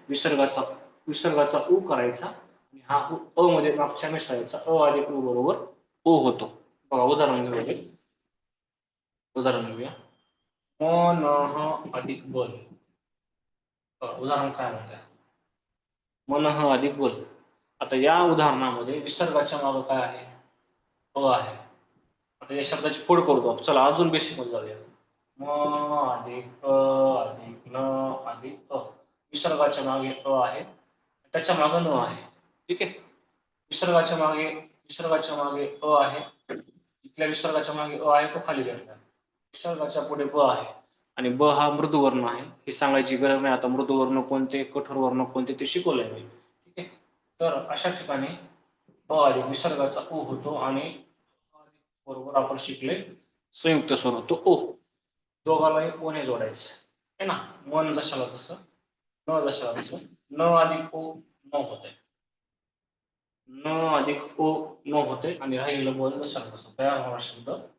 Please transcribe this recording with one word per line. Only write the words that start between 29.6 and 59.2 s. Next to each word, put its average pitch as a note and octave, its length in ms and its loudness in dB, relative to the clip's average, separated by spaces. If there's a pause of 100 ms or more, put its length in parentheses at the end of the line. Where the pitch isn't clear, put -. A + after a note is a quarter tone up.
मागे C3+ 260 -2 (160)
अ C3+ 140 2
आहे, A2 240 -2 (680)
त्याच्या D#3+ 240 0
मागं D#3 260 4
न D#3 120 2
आहे. A2+ 260 -2 (480)
ठीक F3+ 120 -4
आहे? F#3 100 -2 (800)
विसर्गाच्या E3 460 2
मागे, D#3 320 0
विसर्गाच्या D#3 840 -4
मागे C#3+ 320 -2 (160)
अ D3+ 140 4
आहे, C#3+ 220 2 (840)
इथल्या D#3 220 -4
विसर्गाच्या D#3 480 -2
मागे D3+ 240 -6
अ D#3 120 0
आहे, D3+ 220 4
तो E3 100 -6
खाली C#3 200 -4
घेतला. A#2 300 -10 (600)
विसर्गाच्या D#3 500 -6
पुढे D3 240 -4
ब D3 140 0
आहे C3 240 4 (520)
आणि B2+ 160 -2
ब C3+ 180 2
हा D3 200 4
मृदुवर्ण C#3+ 540 2
आहे, A#2 180 -6
हे - 300 -14
सांगायची C3+ 440 2
गरज C3+ 240 2
नाही. C3+ 140 2
आता B2+ 140 -2
मृदुवर्ण C3 540 2
कोणते, C3+ 420 -2
कठोर C#3 340 -6
वर्ण B2+ 260 0
कोणते, C3 280 -4
ते C3+ 140 -6
शिकवलंय C3+ 440 -2
मी. A2 100 -12
ठीक - 580 -20
आहे? - 80 -14 (520)
तर E3 140 0 (160)
अशा - 220 -4
ठिकाणी C#3 360 -6 (800)
ब D#3 120 2
अधिक B2+ 260 6
विसर्गाचा C3+ 540 -2 (100)
उ D#3+ 140 -6
होतो C3+ 360 -6
आणि C#3 280 -2 (1200)
बरोबर C3+ 280 -10
आपण C3+ 240 0
शिकले C3+ 360 -6 (600)
संयुक्त D#3 400 2
स्वर B2 180 0
होतो A2+ 320 -2
ओ. - 100 8 (920)
दोघालाही D#3 440 4 (100)
ओ D#3+ 120 -6
ने D3+ 120 -6
जोडायचं, A2 500 -6 (460)
है G3 60 -6
ना? F3+ 80 -2 (340)
मन D3+ 260 0
जशाला C#3 400 -2
तसं, E3 220 -14 (720)